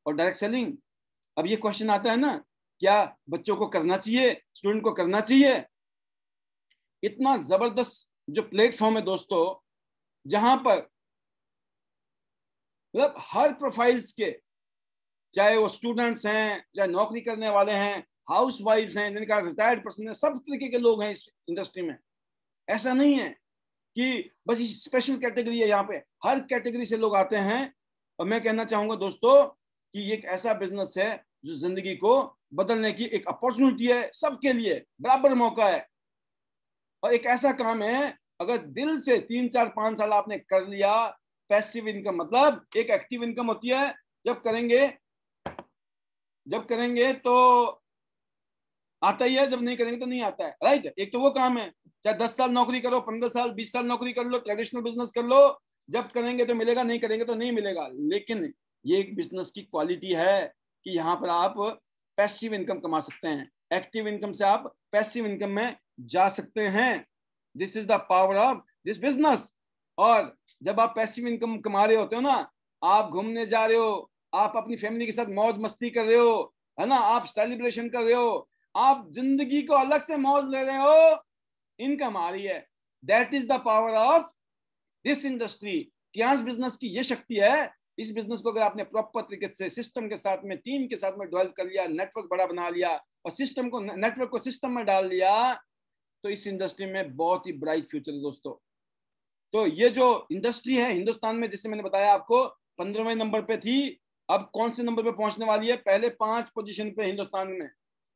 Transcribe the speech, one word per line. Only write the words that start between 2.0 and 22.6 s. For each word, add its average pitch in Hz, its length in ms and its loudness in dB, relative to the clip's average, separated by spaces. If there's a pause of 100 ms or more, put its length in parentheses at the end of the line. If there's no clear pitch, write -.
है 226 60 0
ना, 262 260 0 (360)
क्या 190 380 2 (120)
बच्चों 175 260 -4
को 208 120 -2
करना 180 300 0
चाहिए, 233 440 2 (140)
स्टूडेंट 208 280 0
को 220 80 2
करना 185 300 0
चाहिए? 262 440 6 (1400)
इतना 254 340 2
जबरदस्त 202 680 -2 (220)
जो 147 120 -2
प्लेटफॉर्म 220 560 2
है 214 40 -2
दोस्तों, 185 680 -2 (600)
जहां 220 300 4
पर 233 320 0 (2000)
मतलब 269 240 2
हर 269 340 2
प्रोफाइल्स 247 600 0
के, 196 280 -4 (920)
चाहे 208 240 4
वो 214 100 4
स्टूडेंट्स 233 580 -2
हैं, 214 400 0 (100)
चाहे 196 120 2
नौकरी 214 340 -2
करने 220 280 -4
वाले 202 220 4
हैं, 202 360 -2 (220)
हाउसवाइफ्स 214 680 2
हैं, 208 180 -2
जिनका 208 240 0
रिटायर्ड 202 440 0
पर्सन 214 240 -12
है, 220 60 -10
सब 294 260 -2
तरीके 269 280 -8
के 247 100 -2
लोग 226 260 4
हैं 208 80 -2
इस - 180 -12 (200)
इंडस्ट्री 185 340 -8
में। 147 140 -8 (720)